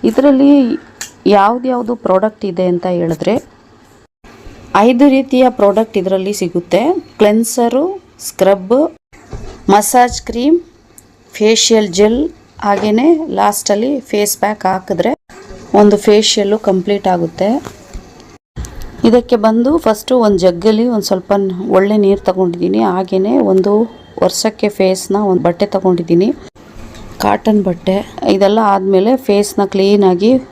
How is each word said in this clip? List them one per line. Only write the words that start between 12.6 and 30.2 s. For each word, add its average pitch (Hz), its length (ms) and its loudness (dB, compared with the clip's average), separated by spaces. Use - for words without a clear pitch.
ಲಾಸ್ಟಲ್ಲಿ 208 680 -2
ಫೇಸ್ - 380 -4
ಪ್ಯಾಕ್ 208 280 -4
ಹಾಕಿದ್ರೆ 190 480 -2
ಒಂದು 208 220 6
ಫೇಶಿಯಲ್ಲು 208 600 2
ಕಂಪ್ಲೀಟ್ 196 500 -2
ಆಗುತ್ತೆ. 185 540 -2
ಇದಕ್ಕೆ 233 320 2
ಬಂದು 233 420 0
ಫಸ್ಟು 233 400 -2
ಒಂದು 208 200 2
ಜಗ್ಗಲ್ಲಿ 196 500 0
ಒಂದು 220 140 -2
ಸ್ವಲ್ಪ 190 300 -4
ಒಳ್ಳೆ 196 280 2
ನೀರು 196 240 2
ತಗೊಂಡಿದ್ದೀನಿ. 185 580 -2
ಹಾಗೇನೆ 196 600 -2
ಒಂದು 202 540 2
ವರ್ಷಕ್ಕೆ 214 460 -2
ಫೇಸ್‌ನ 190 480 -2
ಒಂದು 190 260 0
ಬಟ್ಟೆ 175 240 0
ತಗೊಂಡಿದ್ದೀನಿ, 185 680 0
ಕಾಟನ್ 214 440 0
ಬಟ್ಟೆ. 190 540 -4
ಇದೆಲ್ಲ 202 340 2
ಆದಮೇಲೆ 196 540 2
ಫೇಸ್‌ನ 202 480 -2
ಕ್ಲೀನಾಗಿ 196 720 2